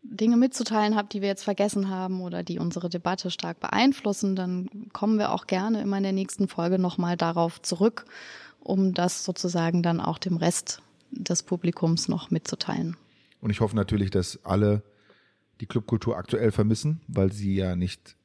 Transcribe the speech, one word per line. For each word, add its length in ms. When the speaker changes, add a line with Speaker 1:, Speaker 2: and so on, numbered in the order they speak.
Speaker 1:
Dinge 260
mitzuteilen 600
habt, 160
die 80
wir 80
jetzt 160
vergessen 440
haben 320
oder 220
die 160
unsere 300
Debatte 420
stark 300
beeinflussen, 760
dann 320
kommen 260
wir 140
auch 140
gerne 340
immer 160
in 60
der 100
nächsten 360
Folge 300
nochmal 380
darauf 460
zurück, 420
um 340
das 300
sozusagen 580
dann 180
auch 180
dem 180
Rest 460
des 320
Publikums 680
noch 220
mitzuteilen. 680
Speaker 2:
Und 100
ich 100
hoffe 160
natürlich, 340
dass 340
alle 380
die 60
Clubkultur 500
aktuell 360
vermissen, 560
weil 240
sie 240
ja 200
nicht 480